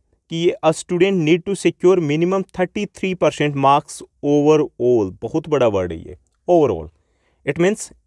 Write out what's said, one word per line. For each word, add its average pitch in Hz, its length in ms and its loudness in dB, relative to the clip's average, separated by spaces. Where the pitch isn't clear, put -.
कि - 60 -10
ये 170 200 0
a 160 40 2
student 180 600 0
need 170 200 2
to 196 160 -4
secure 180 340 2
minimum 170 440 -2
thirty - 440 -6
three 190 280 -6
percent 147 360 0
marks 139 440 0
overall, 139 960 2
बहुत 156 280 -6
बड़ा 135 180 2
वर्ड 95 240 -2
है 82 80 -12
ये, 82 180 -18
overall, 110 400 2
it 147 140 -4
means 196 320 -2